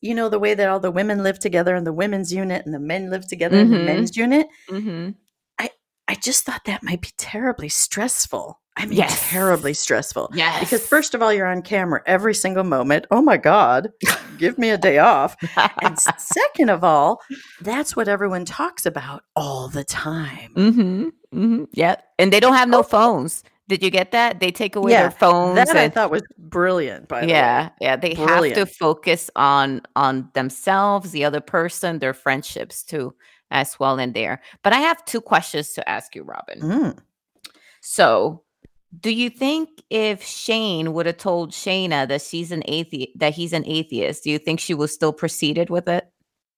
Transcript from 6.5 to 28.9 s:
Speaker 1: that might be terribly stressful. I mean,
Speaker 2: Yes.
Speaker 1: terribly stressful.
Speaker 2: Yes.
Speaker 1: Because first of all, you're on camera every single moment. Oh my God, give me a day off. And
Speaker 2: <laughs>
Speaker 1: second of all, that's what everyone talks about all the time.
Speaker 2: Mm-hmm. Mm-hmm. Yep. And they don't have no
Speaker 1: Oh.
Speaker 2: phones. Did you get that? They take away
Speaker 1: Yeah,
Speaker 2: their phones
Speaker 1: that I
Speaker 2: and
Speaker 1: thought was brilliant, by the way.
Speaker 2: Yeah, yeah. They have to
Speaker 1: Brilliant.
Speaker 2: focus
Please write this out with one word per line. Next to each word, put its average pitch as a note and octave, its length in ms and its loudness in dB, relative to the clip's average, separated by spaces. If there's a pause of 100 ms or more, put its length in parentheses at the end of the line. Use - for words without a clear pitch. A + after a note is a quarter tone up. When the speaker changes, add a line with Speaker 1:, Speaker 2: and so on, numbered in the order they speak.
Speaker 1:
that G3+ 160 -6
might F3+ 200 -6
be - 140 -14
terribly A3+ 520 -6
stressful. - 880 -4 (180)
I G3+ 100 -6
mean, G#3 120 0
Speaker 2:
Yes. - 320 0
Speaker 1:
terribly E3+ 440 0
stressful. - 580 -2
Speaker 2:
Yes. E3 280 0
Speaker 1:
Because - 260 -2
first - 280 2
of A#3 60 -6
all, A3 140 4
you're G3 120 0
on F#3 140 -2
camera F3+ 460 -2
every G3 280 2
single F#3+ 300 -2
moment. C#3+ 460 0
Oh G#3 100 4
my C#4 160 6
God, D3+ 540 4 (480)
give F3+ 200 0
me A#3 120 0
a G#3 80 0
day E3 200 4
off. D#3+ 380 4 (460)
And E3 160 0
Speaker 2:
<laughs> - 200 2
Speaker 1:
second F4+ 520 0
of E3+ 120 2
all, E3 380 4 (400)
that's A#3+ 340 -6
what A3 140 -2
everyone F#3+ 380 -2
talks E4 400 -8
about C#3+ 380 -6 (120)
all C3+ 320 -6
the C#3 160 -8
time. D#3 720 -8
Speaker 2:
Mm-hmm. G#3 520 2 (280)
Mm-hmm. A#3 280 0 (100)
Yep. E3+ 300 0 (160)
And F#3 120 4
they G3+ 80 6
don't B3+ 140 6
have B3+ 160 4
no A#3+ 80 6
Speaker 1:
Oh. - 60 6
Speaker 2:
phones. G#3 580 2 (260)
Did - 140 0
you F#3+ 80 0
get F#3 220 0
that? A#3 280 0
They F3+ 100 0
take G3+ 260 -6
away G3 160 2
Speaker 1:
Yeah, G#3 100 8
Speaker 2:
their - 80 2
phones F3+ 460 4
Speaker 1:
that C#4+ 200 6
I - 60 6
Speaker 2:
and D3+ 100 2
Speaker 1:
thought A3 200 0
was F#3 100 -2 (160)
brilliant, E3 680 -2
by B2 140 -6
the D#3+ 40 2
way. E3 60 8
Speaker 2:
Yeah, C3+ 380 4 (100)
yeah. C3+ 160 2
They E3 180 -2
have D#3+ 120 0
to - 0 -
Speaker 1:
Brilliant. E3+ 440 4
Speaker 2:
focus E3 640 0